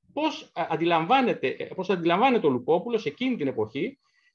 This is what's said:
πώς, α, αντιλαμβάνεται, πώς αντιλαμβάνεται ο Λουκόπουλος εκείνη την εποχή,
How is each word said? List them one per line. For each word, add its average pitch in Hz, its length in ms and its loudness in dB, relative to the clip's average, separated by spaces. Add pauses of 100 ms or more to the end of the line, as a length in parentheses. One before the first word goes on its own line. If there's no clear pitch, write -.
(140)
πώς, 294 400 -4
α, 170 160 -4
αντιλαμβάνεται, 170 1080 0
πώς 180 140 -4
αντιλαμβάνεται 185 580 2
ο - 20 4
Λουκόπουλος 175 560 0
εκείνη 254 300 -2
την 147 120 -4
εποχή, 127 520 -4 (360)